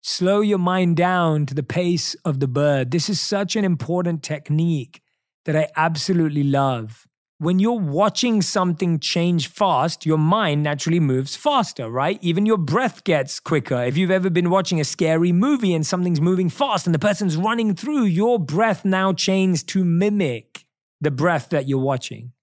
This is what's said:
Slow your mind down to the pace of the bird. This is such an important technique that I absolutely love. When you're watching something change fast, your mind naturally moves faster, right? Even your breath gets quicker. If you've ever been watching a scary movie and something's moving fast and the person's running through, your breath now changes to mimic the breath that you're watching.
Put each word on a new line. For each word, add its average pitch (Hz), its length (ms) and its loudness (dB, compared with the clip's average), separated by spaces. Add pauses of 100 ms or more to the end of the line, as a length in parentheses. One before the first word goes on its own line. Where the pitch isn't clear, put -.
Slow 196 380 0
your 208 180 2
mind 180 380 2
down 170 500 2
to 135 80 -10
the 147 80 -4
pace 175 520 -2 (100)
of 139 160 -2
the 139 80 0
bird. 135 420 0
This 160 180 -2
is 185 120 -2
such 202 360 -2
an 208 80 2
important 170 580 -2
technique 151 800 -2 (440)
that 156 120 -2
I 156 200 2
absolutely 160 680 0
love. 135 640 -2 (300)
When 175 220 0
you're 220 200 2
watching 202 640 0
something 175 560 0
change 170 500 0
fast, 165 560 0
your 156 140 2
mind 156 440 2
naturally 151 380 0
moves 135 360 0
faster, 233 520 -2
right? 127 320 -2
Even 175 240 0
your 220 140 2
breath 180 460 -2
gets 147 360 -2
quicker. 131 420 -2
If 131 140 -2
you've 180 140 0
ever 190 180 2
been 175 220 2
watching 185 280 0
a 147 60 0
scary 160 480 0
movie 226 400 2
and 156 140 0
something's 180 340 0
moving 180 300 2
fast 240 360 -2
and 170 80 2
the 156 40 0
person's 185 400 0
running 220 360 0
through, 262 300 -2
your 208 340 2
breath 180 460 0
now 190 300 2
changes 190 500 0
to 190 200 -2
mimic 170 840 -2 (340)
the 151 100 0
breath 147 380 0
that 139 180 -2
you're 135 120 -2
watching. 127 540 -4 (100)